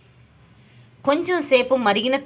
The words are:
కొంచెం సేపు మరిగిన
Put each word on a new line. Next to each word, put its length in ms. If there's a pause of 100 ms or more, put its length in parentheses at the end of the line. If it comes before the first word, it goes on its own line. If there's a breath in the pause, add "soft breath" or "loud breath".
(1080 soft breath)
కొంచెం 300 (120)
సేపు 240 (140)
మరిగిన 280 (100)